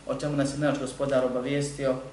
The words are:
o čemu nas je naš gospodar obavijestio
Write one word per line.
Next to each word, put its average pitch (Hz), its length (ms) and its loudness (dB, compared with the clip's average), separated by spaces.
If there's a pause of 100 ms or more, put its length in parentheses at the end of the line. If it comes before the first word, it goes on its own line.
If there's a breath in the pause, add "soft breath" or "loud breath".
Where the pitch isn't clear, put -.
o 135 80 -2
čemu 147 220 -2
nas 139 160 0
je - 40 -6
naš 143 220 2
gospodar 131 460 2
obavijestio 135 720 0 (180)